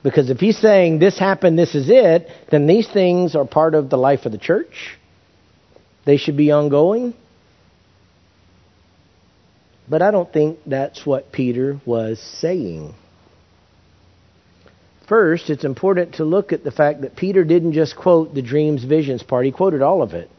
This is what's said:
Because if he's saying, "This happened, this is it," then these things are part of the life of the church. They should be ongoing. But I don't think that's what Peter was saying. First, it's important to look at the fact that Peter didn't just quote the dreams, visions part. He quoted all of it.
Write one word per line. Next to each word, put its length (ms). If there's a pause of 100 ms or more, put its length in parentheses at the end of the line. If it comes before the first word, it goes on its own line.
Because 300
if 80
he's 180
saying, 400
"This 220
happened, 400
this 160
is 160
it," 360 (220)
then 160
these 220
things 480
are 100
part 300
of 160
the 80
life 260
of 60
the 80
church. 560 (1080)
They 120
should 200
be 120
ongoing. 640 (2750)
But 140
I 80
don't 220
think 340
that's 400
what 260
Peter 540
was 340
saying. 760 (2000)
First, 440
it's 140
important 500
to 80
look 300
at 100
the 80
fact 300
that 140
Peter 280
didn't 300
just 220
quote 380
the 80
dreams, 420
visions 380
part. 240
He 60
quoted 320
all 180
of 120
it. 260